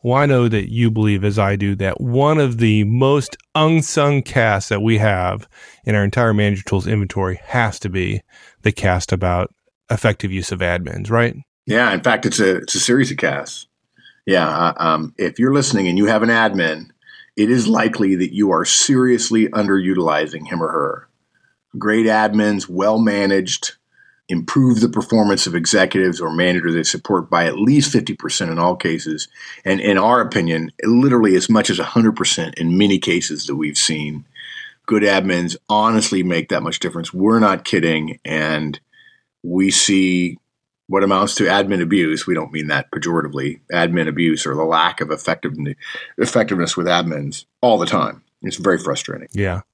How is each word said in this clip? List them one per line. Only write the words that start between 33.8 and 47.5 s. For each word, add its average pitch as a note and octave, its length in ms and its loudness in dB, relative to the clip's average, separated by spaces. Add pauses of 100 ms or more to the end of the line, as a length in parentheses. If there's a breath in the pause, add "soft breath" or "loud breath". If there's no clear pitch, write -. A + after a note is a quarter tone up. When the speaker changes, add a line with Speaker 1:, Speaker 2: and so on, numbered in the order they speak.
Speaker 2:
Good G#2 200 2
admins F#2 520 0 (120)
honestly G#2+ 560 0
make E2+ 240 -2
that - 160 -4
much E2 160 -6
difference. - 340 -8
We're G#2+ 240 2
not G2 260 2
kidding, D#2+ 600 -2
and D2+ 560 -4 (640 soft breath)
we F#2 260 0
see F#2 680 0 (500)
what G2 160 2
amounts G2 320 0
to G#2 80 0
admin F#2+ 360 0
abuse. E2 460 0
We F2+ 80 -2
don't D#2 180 -6
mean D2+ 140 -8
that C#2+ 240 -4
pejoratively. D2+ 720 -6 (120)
Admin E2+ 360 0
abuse D#2+ 360 -2
or C#2+ 120 -4
the D#2 80 -2
lack E2 360 0
of D#2 120 -6
effective-, D2+ 440 -6 (600 loud breath)
effectiveness G2+ 580 -2
with E2+ 100 -4
admins E2 580 -2 (160)